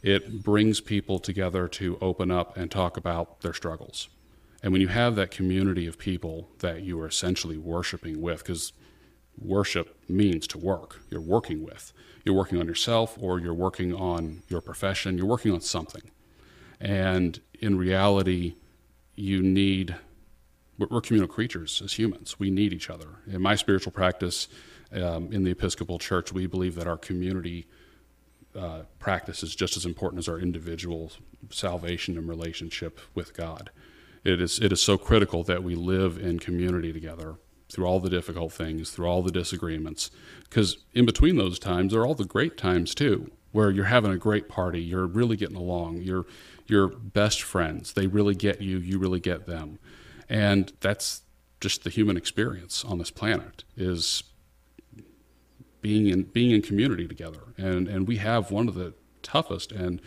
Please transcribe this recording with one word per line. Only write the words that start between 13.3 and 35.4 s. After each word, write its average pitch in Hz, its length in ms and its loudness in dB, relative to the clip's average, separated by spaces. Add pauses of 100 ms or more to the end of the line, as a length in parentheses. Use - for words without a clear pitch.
you're 85 140 -4
working 90 400 0
on 87 540 -2
your 85 140 -4
profession, 95 560 -2
you're 92 100 0
working 120 240 2
on 82 100 0
something. - 420 -6 (760)
And 95 600 2 (200)
in 101 180 2
reality, 92 760 4 (600)
you 95 260 0
need, 95 540 4 (840)
we're, 104 120 0
we're 120 120 0
communal 104 260 4
creatures 92 560 -4
as 98 100 -6
humans. - 460 -2
We 98 100 2
need 98 240 4
each 82 160 -8
other. 82 180 -12 (200)
In 95 140 -4
my 98 140 4
spiritual 98 360 2
practice, 90 560 0 (460)
um, 85 400 -4
in 98 100 2
the 90 80 2
Episcopal 87 480 -4
Church, - 320 -2
we 92 160 -2
believe 90 280 -2
that 85 120 -4
our 82 100 -2
community, 90 680 -4 (880)
uh, 82 280 -10 (160)
practice - 440 -4
is 80 100 -8
just - 220 -2
as 87 100 -6
important 90 340 -4
as 82 100 -4
our 85 100 -6
individual 85 720 -6 (380)
salvation 87 680 -4
and 82 120 -6
relationship 82 720 -8 (140)
with - 200 -8
God. 82 360 -10 (540)
It 90 180 4
is, 87 180 0
it 104 120 4
is 87 100 2
so 98 160 6
critical 95 460 4